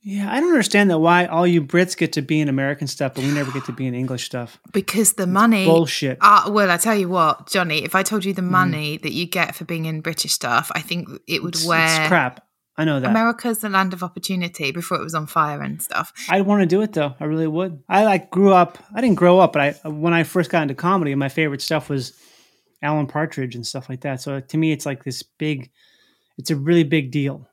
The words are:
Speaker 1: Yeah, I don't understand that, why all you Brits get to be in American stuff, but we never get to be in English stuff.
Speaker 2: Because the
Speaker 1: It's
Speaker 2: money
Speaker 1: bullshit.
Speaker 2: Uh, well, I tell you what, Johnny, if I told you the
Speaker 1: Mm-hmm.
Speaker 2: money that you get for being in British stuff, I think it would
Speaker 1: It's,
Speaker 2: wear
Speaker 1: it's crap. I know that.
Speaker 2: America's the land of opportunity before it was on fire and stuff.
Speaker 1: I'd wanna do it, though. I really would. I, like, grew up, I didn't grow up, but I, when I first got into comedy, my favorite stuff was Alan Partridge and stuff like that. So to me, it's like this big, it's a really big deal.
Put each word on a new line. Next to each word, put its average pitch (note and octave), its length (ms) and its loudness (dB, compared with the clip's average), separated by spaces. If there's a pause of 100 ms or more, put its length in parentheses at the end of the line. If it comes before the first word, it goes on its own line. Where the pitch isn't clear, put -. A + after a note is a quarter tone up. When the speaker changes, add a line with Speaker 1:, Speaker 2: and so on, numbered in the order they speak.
Speaker 1:
Yeah, G3+ 320 -2
I B3 60 2
don't F4 120 4
understand G#3 400 6
that, D#3+ 100 4
why F3 260 6
all E3+ 180 0
you F3 160 4
Brits F3 360 0
get E3 160 -2
to D3+ 100 -2
be D3+ 180 0
in D3 80 0
American C#3 380 -2
stuff, C3+ 280 -6
but C3 100 -6
we C#3+ 80 0
never C#3+ 180 -2
get C3 140 -8
to B2+ 80 -8
be C3 120 -8
in B2 100 -4
English B2+ 300 -6
stuff. - 360 -10 (120)
Speaker 2:
Because G3 420 0
the F#3+ 100 -4
Speaker 1:
It's F3+ 80 -2
Speaker 2:
money G#3 340 4
Speaker 1:
bullshit. D#3+ 540 2
Speaker 2:
Uh, G3+ 300 6
well, G3+ 200 2
I F3 60 2
tell A3 180 0
you F#3+ 140 -2
what, E3+ 420 0
Johnny, E3 340 -2
if E3+ 120 -4
I F#3+ 80 0
told G3+ 200 -4
you G3 80 -2
the F#3 80 -6
Speaker 1:
Mm-hmm. F3+ 100 -4
Speaker 2:
money D#3+ 480 0
that D3+ 140 -6
you E3+ 140 -4
get E3+ 300 -4
for F3 80 -12
being D#3+ 220 -6
in D#3+ 140 -6
British E3 320 -6
stuff, A#2+ 400 0
I D#3 80 -4
think E3+ 280 -8 (180)
it D#3+ 160 -4
would E3+ 140 -8
Speaker 1:
It's, E3 100 -2
Speaker 2:
wear E3 180 2
Speaker 1:
it's D#3+ 240 4
crap. D#3 320 0 (360)
I - 80 0
know C#3+ 160 0
that. D#3+ 100 0
Speaker 2:
America's A3+ 480 0
the G#3+ 100 -8
land F#3+ 240 0
of F3+ 120 -8
opportunity F3 680 -6
before F3 280 -6
it D3 40 -4
was D#3+ 140 -6
on D#3 100 -4
fire D3 340 -2
and C#3+ 220 -8
stuff. - 300 -6 (160)
Speaker 1:
I'd F#3+ 180 2
wanna G3+ 180 2
do F3+ 160 2
it, G#3+ 120 -4
though. D3 260 -4
I D#3 60 -8
really D#3 240 -2
would. E3 400 -6
I, G3 160 4
like, F#3+ 260 0
grew G3 220 6
up, F3+ 260 4 (160)
I G#3+ 60 -4
didn't A#3+ 160 4
grow F3+ 240 6
up, E3+ 120 6
but D3 100 2 (220)
I, D#3+ 40 -8
when D#3 260 -2
I E3 80 2
first F3 260 -2
got E3 140 0
into C#3 120 -4
comedy, E3+ 420 0
my C3+ 120 -2
favorite C#3+ 320 -4
stuff - 300 -4
was C3+ 220 -6 (680)
Alan D3 260 -2
Partridge C#3+ 480 -6
and A#2 100 -12
stuff - 220 -12
like B2+ 140 -12
that. C3 200 -8
So C#3 160 -8
to C3 180 -8
me, D#3+ 140 0
it's D3 160 -4
like C#3 160 -8
this - 220 -10
big, D3+ 460 -8 (680)
it's - 140 -6
a D3+ 40 0
really D#3+ 280 4
big C#3 260 -2
deal. C#3 420 -4